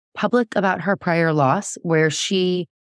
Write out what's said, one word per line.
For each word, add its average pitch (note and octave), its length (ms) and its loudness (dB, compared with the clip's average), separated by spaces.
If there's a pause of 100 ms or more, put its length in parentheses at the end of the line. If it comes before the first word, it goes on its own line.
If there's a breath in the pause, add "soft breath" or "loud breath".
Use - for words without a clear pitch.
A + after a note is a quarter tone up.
(140)
public A#3 420 0
about F#3 260 0
her F#3+ 120 0
prior E3 380 0
loss, D3 480 0
where D#3+ 300 2
she, F3+ 580 -2 (240)